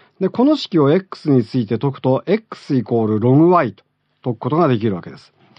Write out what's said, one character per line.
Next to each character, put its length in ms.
で、 100
こ 140
の 140
式 200
を 140
X 400
に 120
つ 140
い 80
て 140
解 140
く 80
と、 260
X 480
イ 80
コ 200
ー 40
ル 120
ロ 140
グ 160
Y 240
と 100
解 100
く 40
こ 120
と 40
が 140
で 100
き 60
る 100
わ 60
け 80
で 80
す。 160